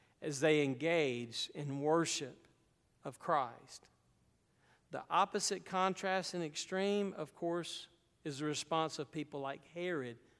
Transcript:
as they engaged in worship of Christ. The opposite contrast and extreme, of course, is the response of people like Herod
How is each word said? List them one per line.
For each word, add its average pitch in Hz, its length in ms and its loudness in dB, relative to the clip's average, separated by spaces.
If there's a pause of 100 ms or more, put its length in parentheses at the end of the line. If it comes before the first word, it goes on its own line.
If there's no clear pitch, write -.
(200)
as 139 200 -4
they 151 220 6
engaged 131 920 0
in 143 260 -4
worship 156 680 0 (580)
of 139 140 -10
Christ. - 680 -2 (1040)
The - 180 -6
opposite 190 560 2
contrast 185 720 0
and 175 100 0
extreme, 196 720 0
of 156 180 -8
course, 170 520 -4 (380)
is 139 160 -6
the 151 40 -2
response 156 540 0
of 143 120 -8
people 147 300 -6
like 139 220 -6 (120)
Herod 160 420 -4 (240)